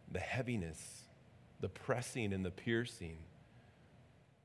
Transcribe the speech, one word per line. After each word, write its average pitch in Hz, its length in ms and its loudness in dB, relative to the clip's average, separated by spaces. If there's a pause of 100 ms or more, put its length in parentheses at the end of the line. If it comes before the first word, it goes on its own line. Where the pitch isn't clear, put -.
(120)
the 90 80 2
heaviness, 104 840 0 (560)
the 104 80 0
pressing 120 640 2
and 95 100 2
the 92 60 2
piercing. 113 640 0 (1300)